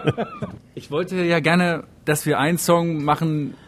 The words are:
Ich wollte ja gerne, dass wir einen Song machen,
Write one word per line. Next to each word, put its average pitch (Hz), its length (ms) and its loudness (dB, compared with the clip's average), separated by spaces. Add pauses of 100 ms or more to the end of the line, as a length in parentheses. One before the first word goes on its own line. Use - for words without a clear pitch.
(760)
Ich - 160 -14
wollte 180 320 -2
ja 170 160 2
gerne, 170 440 2 (220)
dass 151 200 0
wir 147 140 2
einen 165 200 2
Song 170 440 2
machen, 151 520 0 (120)